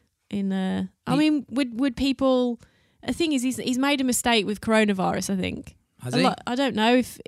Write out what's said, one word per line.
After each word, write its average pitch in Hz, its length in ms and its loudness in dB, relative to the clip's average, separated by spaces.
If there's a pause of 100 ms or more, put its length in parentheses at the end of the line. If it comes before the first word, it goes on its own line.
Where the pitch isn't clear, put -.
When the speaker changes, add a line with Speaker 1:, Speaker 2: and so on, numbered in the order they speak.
(320)
Speaker 1:
in, 196 200 -2
uh, 190 340 -2 (200)
I - 80 -4
Speaker 2:
He 269 60 4
Speaker 1:
mean, 302 300 2
would, 240 300 -4
would 269 160 0
people, 254 640 0 (460)
the 247 80 -4
thing 320 200 0
is, 247 100 0
he's, 254 140 -2
he's 247 200 -2
made 277 240 2
a - 20 0
mistake 233 440 2
with 202 120 -4
coronavirus, 196 800 0
I - 20 -4
think. - 380 -6 (240)
Speaker 2:
Has 123 140 -6
Speaker 1:
A - 20 2
Speaker 2:
he? 165 60 4
Speaker 1:
lot, - 240 0
I 240 80 -4
don't 262 200 0
know 226 200 4
if, 247 320 0